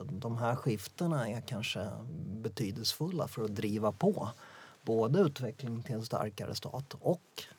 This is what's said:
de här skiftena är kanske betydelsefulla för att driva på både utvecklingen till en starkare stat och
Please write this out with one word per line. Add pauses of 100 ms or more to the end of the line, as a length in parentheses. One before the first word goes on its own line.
(120)
de
här
skiftena
är
kanske (540)
betydelsefulla
för
att
driva
på (540)
både
utvecklingen
till
en
starkare
stat
och (160)